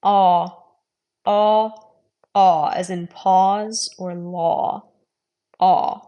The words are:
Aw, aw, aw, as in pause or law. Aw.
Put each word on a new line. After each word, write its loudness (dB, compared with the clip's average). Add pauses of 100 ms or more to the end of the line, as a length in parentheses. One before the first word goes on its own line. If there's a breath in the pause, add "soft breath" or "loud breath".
Aw, 2 (760)
aw, 2 (680)
aw, 4
as -6
in -8
pause -2
or -10
law. -6 (720)
Aw. 0